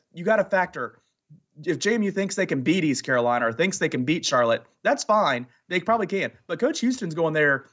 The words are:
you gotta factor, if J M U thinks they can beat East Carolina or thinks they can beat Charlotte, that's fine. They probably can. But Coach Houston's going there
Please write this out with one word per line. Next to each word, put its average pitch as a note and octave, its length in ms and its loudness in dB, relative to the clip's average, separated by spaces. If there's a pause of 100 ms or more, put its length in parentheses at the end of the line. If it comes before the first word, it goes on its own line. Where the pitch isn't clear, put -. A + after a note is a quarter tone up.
(140)
you E3+ 100 -12
gotta G#3 220 2
factor, F3+ 560 -2 (640)
if E3 140 0
J G#3 160 0
M A3 80 2
U G3 80 0
thinks G3 240 -2
they F#3+ 100 0
can D#3 160 -2
beat D#3+ 240 2
East C3+ 180 0
Carolina A#2+ 440 0
or A2+ 40 0
thinks F3 260 -2
they E3 120 0
can B2+ 160 -2
beat D#3+ 200 -2
Charlotte, A#2 380 2 (200)
that's A3 200 0
fine. D3 440 2 (200)
They F3+ 140 -2
probably G#3+ 260 0
can. E3 240 -2 (160)
But G3+ 120 -6
Coach D4+ 200 0
Houston's A3+ 340 -2
going D#3+ 200 0
there D3 400 2